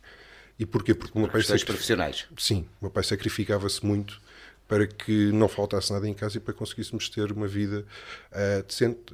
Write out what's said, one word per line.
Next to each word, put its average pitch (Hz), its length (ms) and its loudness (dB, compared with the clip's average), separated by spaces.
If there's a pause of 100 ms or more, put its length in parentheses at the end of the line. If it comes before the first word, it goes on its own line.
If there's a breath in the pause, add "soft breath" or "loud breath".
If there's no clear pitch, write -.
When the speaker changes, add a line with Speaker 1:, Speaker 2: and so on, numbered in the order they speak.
(600 loud breath)
Speaker 1:
E 110 80 -2
porquê? 110 260 2
Porque - 240 -2
o - 20 2
meu 107 80 4
Speaker 2:
Por - 60 -4
Speaker 1:
pai 110 80 4
Speaker 2:
questões 104 200 4
Speaker 1:
sacri- - 120 -4
Speaker 2:
profissionais? 92 520 0 (120)
Speaker 1:
Sim, 90 300 0 (120)
o 104 60 -6
meu 95 60 -4
pai 98 120 0
sacrificava-se 101 800 -2
muito 104 380 -2 (460 loud breath)
para 104 180 4
que 104 460 2
não 107 160 6
faltasse 101 460 -2
nada 101 140 -2
em 104 60 -4
casa 104 240 -6
e - 40 -4
para 87 120 -6
conseguíssemos - 560 -6
ter 104 220 -2
uma 104 160 -4
vida, 101 380 -2 (460 loud breath)
eh, 101 360 0
decente. 117 320 0 (140)